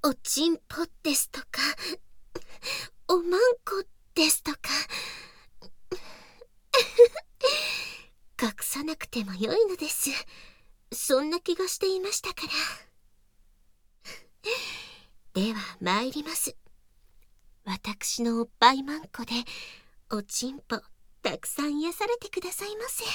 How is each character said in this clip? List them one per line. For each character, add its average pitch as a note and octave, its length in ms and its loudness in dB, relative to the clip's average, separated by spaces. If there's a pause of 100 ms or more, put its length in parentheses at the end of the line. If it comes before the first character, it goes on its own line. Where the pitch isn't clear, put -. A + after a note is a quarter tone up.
お C#4 100 4
ち - 340 0
ん E4 100 6
ぽ - 280 -6 (160)
で C#4+ 140 2
す - 160 0
と C#4 100 -8
か、 - 60 -12 (1600)
お F4+ 160 6
ま F4 140 4
ん G#4 40 6 (240)
こ G4 180 -2 (300)
で D#4 160 6
す - 140 2
と D4+ 80 -2
か。 D4 80 -6 (3750)
隠 A3 200 0
さ - 240 -4
な D#4 120 -4
く - 120 -12
て A#3 160 -4
も F#3+ 100 -6
よ A3 220 0
い A4 100 8
の F#4 100 0
で D4+ 140 -6
す。 - 220 -2 (800)
そ C4 280 2
ん D4+ 100 -2
な F4 80 -2
気 F4+ 160 0
が F#4 120 -2
し - 120 -4
て G4 80 2
い F#4+ 120 0
ま G4 120 -4
し - 100 -2
た - 140 -6
か - 100 -8
ら。 - 60 -8 (2750)
で G#3 200 2
は G#3 60 -4 (200)
参 G3+ 320 2
り D4+ 120 -6
ま D#4 120 -8
す。 - 200 -2 (1120)
私 G3 560 -4
の A#3 200 2
お - 20 2
っ A#3 60 -4 (100)
ぱ B3 140 10
い C4+ 100 -2
ま C#4+ 140 -4
ん D#4+ 100 -8
こ - 160 -10
で、 A#3 100 -2 (840)
お G#3 60 0
ち B3 300 -4
ん C#4 80 -14
ぽ - 220 -6 (400)
た F3+ 160 0
く - 80 -12
さ - 180 -2
ん D4 160 0
癒 E4 140 0
さ G#4 140 -2
れ A#4+ 100 0
て G#4 120 -12
く F#4 120 -4
だ F4+ 100 -8
さ - 140 -6
い G#4 100 -6
ま A4 140 -6
せ。 - 260 -6